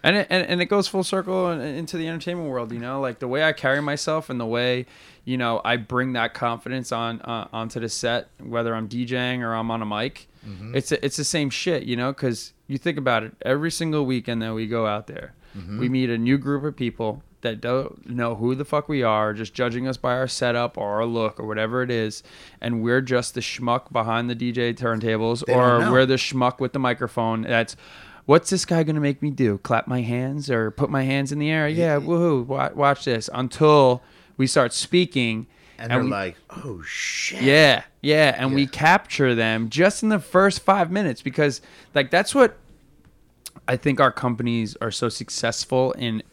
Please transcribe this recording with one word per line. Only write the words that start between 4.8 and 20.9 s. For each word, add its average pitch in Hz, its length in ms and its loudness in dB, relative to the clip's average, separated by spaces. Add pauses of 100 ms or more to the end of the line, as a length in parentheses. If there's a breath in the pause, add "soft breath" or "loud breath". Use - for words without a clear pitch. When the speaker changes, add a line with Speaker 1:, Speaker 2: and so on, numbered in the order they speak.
Speaker 1:
you 127 120 -4
know, 117 260 -2
I 120 140 2
bring 123 360 -2
that 117 200 -2
confidence 123 580 -6
on, 117 300 -6
uh, 113 320 -8
onto 113 260 -8
the 117 80 -6
set, 117 420 -4 (140)
whether 117 320 -4
I'm 113 120 -6
D 120 180 -4
J 123 300 -4
ing 123 80 -6
or 113 100 -4
I'm 113 180 -4
on 113 100 -4
a 107 40 -6
mic. 107 420 -6 (180)
Speaker 2:
Mm-hmm. 104 300 -14
Speaker 1:
It's - 160 -2
a, 143 140 0
it's 139 120 -2
the 151 60 -4
same 143 280 0
shit, 165 320 -2
you 123 120 -4
know, 123 180 -2
'cause - 400 -4 (120)
you 135 140 -6
think 160 180 -2
about 127 260 0
it, - 120 -14 (100)
every 147 240 0
single 151 380 -2
weekend 120 340 -2
that 113 140 -4
we 110 120 -4
go 113 200 -2
out 104 200 -4
there, - 260 -14 (220 soft breath)
Speaker 2:
Mm-hmm. 101 240 -10
Speaker 1:
we 127 100 0
meet 131 200 0
a 117 80 -2
new 123 200 4
group 139 260 -2
of 147 140 -6
people 117 440 -4 (200)
that 110 180 -4
don't 127 500 -4
know 120 260 -2
who 120 200 -2
the 139 80 -8
fuck 147 240 -2
we 143 160 -2
are, 107 300 2
just 107 200 -8
judging 123 340 -2
us 127 100 -6
by 127 160 -2
our 131 140 -2
setup 120 500 -2
or 104 100 -4 (140)